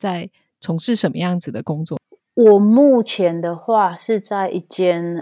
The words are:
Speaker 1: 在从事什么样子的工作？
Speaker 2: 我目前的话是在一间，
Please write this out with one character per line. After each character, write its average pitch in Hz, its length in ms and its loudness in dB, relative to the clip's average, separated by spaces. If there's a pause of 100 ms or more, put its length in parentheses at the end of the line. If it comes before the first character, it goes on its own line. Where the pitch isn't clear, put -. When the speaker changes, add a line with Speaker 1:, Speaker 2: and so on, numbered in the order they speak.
Speaker 1:
在 180 300 -8 (300)
从 165 180 -6
事 233 180 -4
什 185 140 -2
么 123 80 -10
样 180 200 -2
子 151 140 -12
的 - 100 -10
工 156 220 -6
作？ - 140 -10 (360)
Speaker 2:
我 214 240 6
目 233 440 4
前 175 380 -2
的 170 140 -6
话 196 400 0
是 220 240 -4
在 196 320 -6
一 185 100 -6
间， 170 600 -4